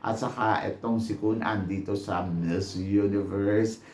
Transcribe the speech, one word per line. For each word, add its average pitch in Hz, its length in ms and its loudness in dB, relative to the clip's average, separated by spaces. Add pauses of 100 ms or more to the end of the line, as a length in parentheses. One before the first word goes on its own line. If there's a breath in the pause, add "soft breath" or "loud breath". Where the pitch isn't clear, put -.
at 113 160 -2
saka 110 480 0
itong 117 320 -2
si 110 160 -2
Kun 110 240 0
An 98 320 -2
dito 98 240 -2
sa 92 320 -2
Miss 85 480 -2
Universe 101 1040 2 (140 loud breath)